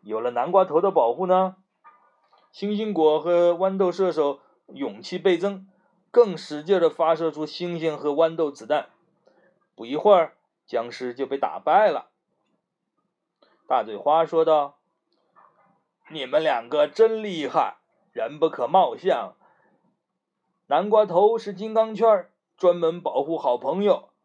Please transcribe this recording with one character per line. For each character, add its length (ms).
有 180
了 120
南 200
瓜 140
头 160
的 80
保 240
护 140
呢， 300
星 240
星 160
果 280
和 340
豌 240
豆 140
射 200
手 280
勇 260
气 200
倍 180
增， 320
更 260
使 280
劲 180
地 80
发 260
射 140
出 160
星 340
星 160
和 140
豌 260
豆 140
子 160
弹。 240
不 100
一 100
会 200
儿， 200
僵 260
尸 220
就 140
被 100
打 220
败 320
了。 180
大 160
嘴 120
花 300
说 180
道 360
：“你 160
们 160
两 260
个 200
真 340
厉 260
害， 300
人 280
不 100
可 180
貌 300
相。 380
南 240
瓜 160
头 320
是 160
金 220
刚 180
圈 160
儿， 220
专 180
门 240
保 220
护 160
好 180
朋 280
友。 260